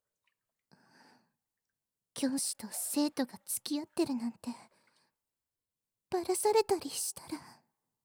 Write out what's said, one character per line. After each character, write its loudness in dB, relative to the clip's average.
教 0
師 -2
と -12
生 0
徒 0
が -8
付 -6
き -2
合 -6
っ -12
て 2
る 0
な -2
ん -4
て、 -8
バ 2
ラ 0
さ 4
れ 8
た 2
り -6
し -4
た -16
ら。 -8